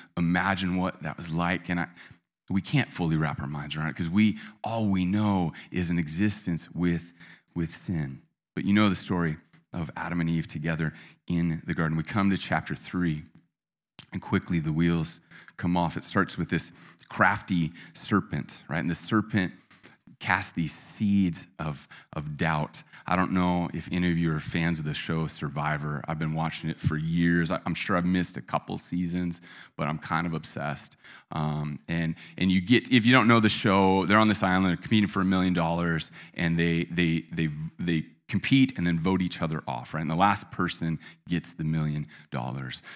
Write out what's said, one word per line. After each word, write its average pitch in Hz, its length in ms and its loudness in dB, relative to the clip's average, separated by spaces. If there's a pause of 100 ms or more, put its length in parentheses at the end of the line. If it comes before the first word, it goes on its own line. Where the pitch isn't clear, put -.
(160)
imagine 90 600 2
what 90 280 -2
that 76 120 -6
was 82 160 -10
like, 85 360 0
and 87 100 0
I, 82 80 -2 (640)
we 95 100 0
can't 127 300 0
fully 80 260 0
wrap 76 240 -2
our 69 60 -6
minds 73 300 -8
around 78 140 -4
it - 60 -8
'cause 82 140 -4
we, 104 280 4 (260)
all 113 220 -2
we 95 180 2
know 95 480 2 (180)
is 87 200 -2
an 85 100 0
existence 85 760 -2
with, 85 380 -2 (420)
with 82 180 -4
sin. 73 480 -6 (360)
But - 80 -4
you 98 80 2
know 104 160 6
the 92 80 2
story 85 400 -2 (360)
of 82 240 -6
Adam 85 240 -4
and 85 80 0
Eve 82 200 0
together 80 440 -2 (360)
in 85 400 0
the 92 40 0
garden. 80 240 0
We 80 60 0
come 98 280 0
to 95 60 2
chapter - 380 -2
three, 80 480 -2 (920)
and 98 80 -6
quickly 90 380 -2
the 78 140 -2
wheels 82 480 0 (360)
come 90 200 0
off. 85 200 0
It - 60 -8
starts - 340 0
with 85 140 -4
this 85 220 -2 (360)
crafty 92 640 0 (220)
serpent, - 760 -2
right? 82 120 -4
And 73 100 -2
the 87 40 -2
serpent 101 580 -2 (680)
casts 92 320 -2
these 80 220 -4
seeds 101 720 0 (120)
of, 76 300 -8 (260)
of 76 220 -8
doubt. 78 460 -2 (240)
I 90 100 0
don't 92 160 2
know 90 400 2
if 82 180 -8
any 90 200 2
of 82 80 2
you 82 160 2
are 76 60 -2
fans 85 380 -2
of 78 60 -6
the 76 80 -4
show 80 340 -2
Survivor. 73 800 -4
I've 76 120 -4
been 78 160 -2
watching 80 340 -4
it 76 100 -4
for - 180 0
years. 85 540 2
I, 90 140 -2
I'm 87 100 0
sure 95 220 -2
I've 87 80 2
missed 90 320 0
a - 60 -10
couple - 340 -4
seasons, 87 640 -4 (360)
but 76 120 -2
I'm 78 100 -2
kind 85 280 -2
of 82 80 -4
obsessed. - 640 -8 (360)
Um, 76 460 -2 (100)
and, 82 280 -2 (200)
and 92 160 4
you 95 80 4
get, 107 320 4
if 120 140 6
you 123 60 8
don't 120 160 8
know 117 120 8
the 107 80 6
show, 95 580 4
they're 104 120 6
on 110 100 6
this 101 140 2
island, 95 240 4
they're 87 100 4
competing 107 320 2
for 98 120 -2
a 92 40 2
million 92 300 4
dollars, 85 560 0 (240)
and 85 240 0
they, 82 320 2
they, 85 420 0
they, 82 160 0 (300)
they 82 280 -2 (220)
compete 131 480 4
and 87 100 0
then 85 120 2
vote 92 240 2
each 90 180 -4
other 78 260 -4
off, 65 280 -8
right? 78 80 -4
And 76 80 -4
the 80 40 -2
last 101 360 2
person 82 480 -2 (320)
gets 82 240 -4
the 82 100 -6
million 76 400 -2 (260)
dollars. 64 520 -8 (140)